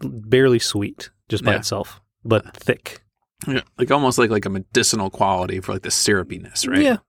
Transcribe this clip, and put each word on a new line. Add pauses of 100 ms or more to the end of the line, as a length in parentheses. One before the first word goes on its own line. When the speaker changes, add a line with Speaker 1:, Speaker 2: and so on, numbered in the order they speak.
Speaker 1:
barely
sweet (180)
just
by
Speaker 2:
Yeah.
Speaker 1:
itself, (240)
but
thick. (460)
Speaker 2:
Yeah, (160)
like,
almost
like,
like,
a
medicinal
quality
for,
like,
the
syrupiness,
right?
Speaker 1:
Yeah, (120)